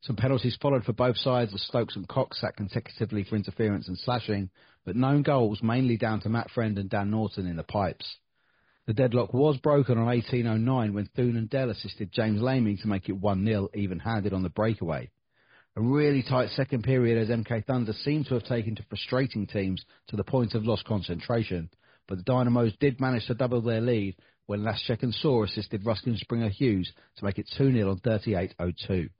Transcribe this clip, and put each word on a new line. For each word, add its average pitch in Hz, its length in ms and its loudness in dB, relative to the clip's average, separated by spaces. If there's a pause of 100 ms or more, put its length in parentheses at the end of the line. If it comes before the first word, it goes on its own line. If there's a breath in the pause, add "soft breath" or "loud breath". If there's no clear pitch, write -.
Some 110 140 -4
penalties 123 440 0
followed 139 240 2
for 123 80 -2
both 123 240 2
sides 123 380 2
as 98 80 -6
Stokes - 340 -2
and 95 100 -8
Cox - 340 -4
sat - 160 -4
consecutively 107 680 -4
for - 120 -4
interference 101 520 0
and 90 100 -6
slashing, 107 520 -2 (340 soft breath)
but 92 120 -4
known 135 260 4
goals 123 400 2
mainly 120 340 2
down 110 240 0
to 95 80 -4
Matt 113 220 -2
Friend 110 260 0
and 95 140 -4
Dan 101 200 0
Norton 104 360 -2
in 87 100 -4
the 80 60 -6
pipes. - 560 -4 (680)
The 113 60 -2
deadlock 117 400 2
was 143 240 4
broken 143 400 4
on 113 160 2
eighteen 120 340 0
oh 110 120 2
nine 117 340 2
when 101 240 -2
Thune 123 200 2
and 110 120 -2
Dell 131 220 -2
assisted 101 420 -8
James 110 300 2
Laming 120 360 2
to 110 100 -4
make 98 200 -2
it 104 40 -2
one 98 320 0
nil, 104 300 2
even-handed 98 600 -2
on 95 80 0
the 90 80 -2
breakaway. 85 600 -2 (680 soft breath)
A 107 40 -4
really 139 420 4
tight 127 280 2
second 127 340 -2
period 123 320 4
as 113 140 2
M 117 120 0
K 113 240 -4
Thunder 120 280 0
seemed 147 320 -2
to 131 80 -2
have 117 100 -2
taken 113 320 -2
to - 140 -12
frustrating 113 560 -2
teams 95 360 -2 (260 soft breath)
to - 80 -8
the 101 60 -2
point 120 320 0
of 110 120 0
lost 110 180 0
concentration, 90 840 -2 (360 soft breath)
but 95 120 -6
the 90 60 -10
Dynamos 123 540 4
did 135 220 2
manage 131 280 0
to 123 60 0
double 120 280 0
their 113 180 0
lead 110 360 0 (300 soft breath)
when 104 140 -2
Laschek 113 420 -2
and 120 120 0
Saw 127 300 2
assisted 101 420 -6
Ruskin 113 320 -2
Springer 117 320 -2
Hughes 101 420 2 (240 soft breath)
to - 80 -12
make 101 140 -2
it 104 180 -8
two 139 160 4
nil 107 180 4
on 95 100 0
thirty-eight 104 580 0
oh 87 120 -2 (160)
two. 92 220 0 (120)